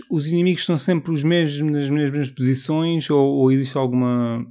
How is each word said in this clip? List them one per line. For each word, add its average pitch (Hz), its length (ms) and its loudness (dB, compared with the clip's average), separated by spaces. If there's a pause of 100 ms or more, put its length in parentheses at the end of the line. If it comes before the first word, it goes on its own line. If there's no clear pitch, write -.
(120)
os 151 160 -2
inimigos 170 380 0
são 170 120 0
sempre 170 340 -2
os 147 120 -2
mesmos, 156 480 0
nas 143 180 -2
mesmas 143 400 0
posições, 147 800 -2
ou, 143 180 4
ou 135 240 4
existe 135 240 0
alguma, 123 760 0